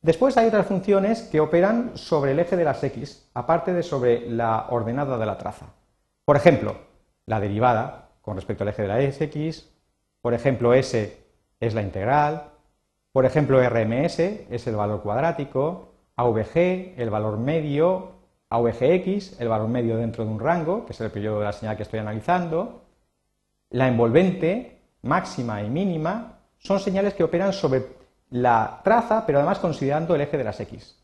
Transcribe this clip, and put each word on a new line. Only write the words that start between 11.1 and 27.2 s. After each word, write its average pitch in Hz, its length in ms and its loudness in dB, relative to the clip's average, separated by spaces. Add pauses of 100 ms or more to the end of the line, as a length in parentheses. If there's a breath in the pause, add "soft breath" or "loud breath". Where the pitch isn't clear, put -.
es 113 120 -2
la 110 80 -2
integral, 135 680 0 (640)
por 131 120 4
ejemplo, 135 360 4
R 117 220 2
M 117 220 0
S 190 440 -2
es 120 180 -8
el 110 80 -2
valor 104 260 -2
cuadrático, 147 920 -4 (240)
A 123 80 0
V 110 180 2
G, 180 540 0
el 120 120 -4
valor 107 280 -2
medio, 151 760 0 (380)
A 117 100 0
V 117 140 2
G 147 220 4
X, 185 440 -4
el 120 80 -2
valor 110 220 0
medio 117 260 0
dentro 113 300 -4
de 110 60 -4
un 107 100 -6
rango, 170 440 0
que - 60 -16
es - 80 -14
el 110 120 -6
periodo 104 280 -4
de 104 60 -2
la 104 80 -4
señal 107 240 -6
que 107 60 -8
estoy 110 160 -6
analizando, 165 840 -4 (880)
la 127 180 0
envolvente, 160 960 2 (220)
máxima 120 600 -4
y 104 60 -6
mínima, 175 680 -4 (180)
son 196 220 -2
señales 196 340 0
que 175 100 0